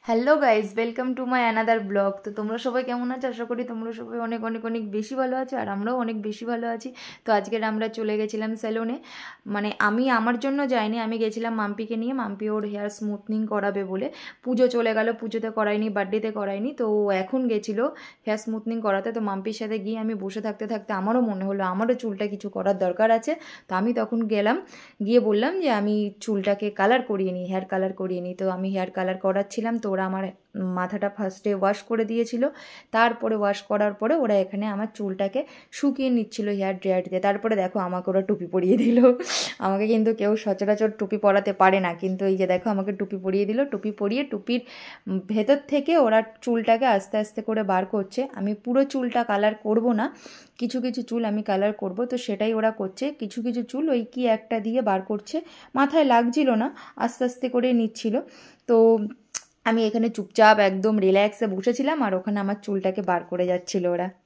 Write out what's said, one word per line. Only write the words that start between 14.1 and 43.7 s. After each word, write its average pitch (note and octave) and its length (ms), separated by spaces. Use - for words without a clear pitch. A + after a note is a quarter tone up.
পুজো B3 260
চলে A3+ 260
গেল, A3 180
পুজোতে A3+ 380
করায়নি, G#3+ 400
বার্থডেতে G#3 400
করায়নি, G#3 440
তো A#3 140
ও G#3 220
এখন G3 380
গেছিল G#3 320
হেয়ার G#3+ 120
স্মুথনিং A3 420
করাতে। G3+ 320
তো A3+ 80
মাম্পির G3+ 320
সাথে G#3+ 260
গিয়ে G#3+ 200
আমি A3 160
বসে G3 260
থাকতে G#3+ 260
থাকতে G#3 260
আমারও G#3 280
মনে G3+ 240
হলো G3 200
আমারও G3+ 300
চুলটা G#3+ 320
কিছু G3+ 220
করার F#3+ 300
দরকার F#3+ 320
আছে। A3+ 240
তো F#3+ 60
আমি G#3 180
তখন A3+ 340
গেলাম, G#3+ 360
গিয়ে A#3 160
বললাম A3 400
যে, D#4 100
"আমি G#3 400
চুলটাকে G3+ 500
কালার A3 320
করিয়ে F#3+ 300
নিই, F3+ 120
হেয়ার F#3+ 200
কালার F#3+ 280
করিয়ে F#3 280
নিই।" F3+ 140
তো F#3+ 160
আমি F#3 200
হেয়ার F#3 200
কালার F#3 280
করাচ্ছিলাম, G3+ 600
তো G#3+ 140
ওরা F#3+ 120
আমার F#3+ 200
মাথাটা F#3 540
ফার্স্টে G3+ 460
ওয়াশ G3 280
করে A3+ 220
দিয়েছিল। A#3 440
তারপরে A3+ 460
ওয়াশ G3+ 260
করার G#3 320
পরে A#3 220
ওরা A#3 180
এখানে G3 320
আমার G#3 280
চুলটাকে G3 500
শুকিয়ে C4+ 380
নিচ্ছিল A3 380
হেয়ার G3 280
ড্রায়ার F#3 320
দিয়ে। F#3 120
তারপরে G3+ 360
দেখো, F#3 220
আমাকে F3+ 320
ওরা F#3+ 120
টুপি F#3+ 240
পরিয়ে F#3 300
দিল। A#3+ 360
আমাকে G3 280
কিন্তু A3 280
কেউ - 220
সচরাচর G#3 540
টুপি G#3+ 260
পরাতে G3+ 360
পারে F#3+ 280
না, F3 140
কিন্তু F#3 300
এই F#3+ 120
যে F#3 100
দেখো, F#3 240
আমাকে G3 220
টুপি G3 240
পরিয়ে F#3+ 300
দিল। A#3 180
টুপি G#3+ 260